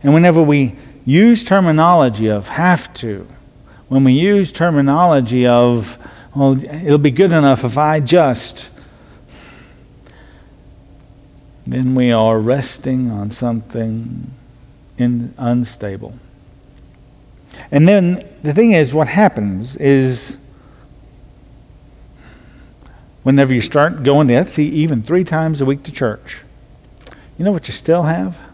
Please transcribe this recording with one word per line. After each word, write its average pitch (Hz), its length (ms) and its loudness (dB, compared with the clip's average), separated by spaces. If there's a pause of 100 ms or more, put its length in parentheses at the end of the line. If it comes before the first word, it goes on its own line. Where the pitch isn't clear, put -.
And 143 100 4
whenever 165 260 4
we 143 360 2 (280)
use 220 380 4
terminology 160 840 2
of 104 220 -2
"have 170 440 -2
to," 101 320 -10 (640)
when 135 160 2
we 127 80 4
use 190 400 2
terminology 143 960 0
of, 120 520 2 (360)
"Well, 135 280 0
it'll 151 360 -2
be 143 120 2
good 170 220 2
enough 139 320 2
if 120 120 -4
I 151 220 0
just," 143 680 -2 (3000)
then 127 300 -2
we 123 160 2
are 113 260 2
resting 127 720 -4
on 104 200 -8
something 117 1000 -8 (680)
in-, 120 400 -4
unstable. 113 760 -6 (1600)
And 151 160 4
then 180 340 2 (200)
the 147 120 -4
thing 220 180 4
is, 143 220 2
what 156 140 0
happens 120 680 -2
is, 131 600 0 (2750)
whenever 135 300 2
you 123 80 0
start 151 420 -2
going, 143 260 2
let's 127 260 0
see, 151 140 -2
even 151 340 -2
three 175 220 -2
times 160 360 -4
a 131 60 0
week 139 160 -4
to 151 100 -16
church, - 460 -8 (1000)
you 165 80 -6
know 208 80 0
what - 160 -6
you - 60 -12
still 165 300 0
have? 175 320 -4 (180)